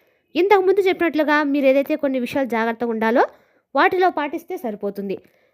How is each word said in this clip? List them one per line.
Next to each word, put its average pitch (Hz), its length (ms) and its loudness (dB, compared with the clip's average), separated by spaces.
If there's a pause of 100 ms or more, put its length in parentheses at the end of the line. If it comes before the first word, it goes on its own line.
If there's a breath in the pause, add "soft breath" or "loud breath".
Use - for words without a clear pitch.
(360)
ఇంతకుముందు 381 440 4
చెప్పినట్లుగా 311 640 0
మీరు 277 240 0
ఏదైతే 277 300 2
కొన్ని 269 220 -2
విషయాలు 262 300 -4
జాగ్రత్తగా 226 420 -2
ఉండాలో 226 360 2 (480 soft breath)
వాటిలో 359 360 2
పాటిస్తే 320 460 -6
సరిపోతుంది. 202 600 -8 (360 soft breath)